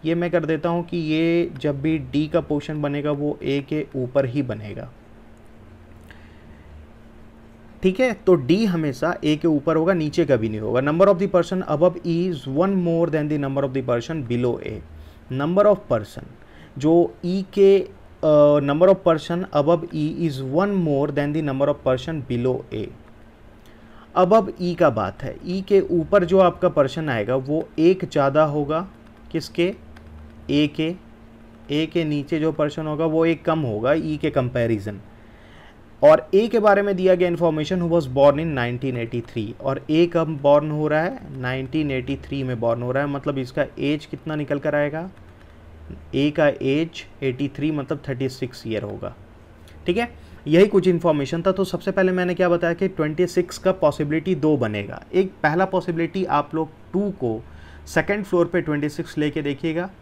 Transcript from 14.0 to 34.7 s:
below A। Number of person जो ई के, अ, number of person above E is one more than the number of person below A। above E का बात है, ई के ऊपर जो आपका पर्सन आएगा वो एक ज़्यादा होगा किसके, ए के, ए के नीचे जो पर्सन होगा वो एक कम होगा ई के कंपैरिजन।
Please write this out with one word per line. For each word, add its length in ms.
below 280
A। 100
Number 320
of 120
person 360
जो 160
ई 200
के, 240
अ, 840
number 260
of 140
person 420
above 280
E 120
is 180
one 260
more 300
than 240
the 80
number 260
of 160
person 420
below 280
A। 100
above 340
E 140
का 160
बात 300
है, 140
ई 160
के 180
ऊपर 440
जो 160
आपका 300
पर्सन 400
आएगा 260
वो 300
एक 240
ज़्यादा 420
होगा 400
किसके, 400
ए 160
के, 180
ए 140
के 200
नीचे 340
जो 140
पर्सन 320
होगा 200
वो 200
एक 180
कम 160
होगा 340
ई 220
के 160
कंपैरिजन। 680